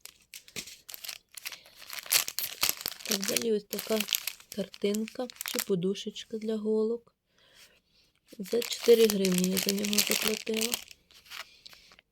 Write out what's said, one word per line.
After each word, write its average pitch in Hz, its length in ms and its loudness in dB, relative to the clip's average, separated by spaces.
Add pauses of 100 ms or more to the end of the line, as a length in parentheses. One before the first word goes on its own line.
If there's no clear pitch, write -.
(3000)
Так, 202 220 -2
далі 233 280 2
ось 202 100 0
така 214 360 -4 (500)
картинка 214 760 -4 (180)
чи - 140 -4
подушечка 196 760 -4
для 220 200 -2
голок. 220 560 0 (1300)
За 226 220 -2
чотири 233 460 6
гривні 185 420 4
я 190 80 0
за 202 140 4
нього 208 260 0
заплатила. 220 760 2 (1400)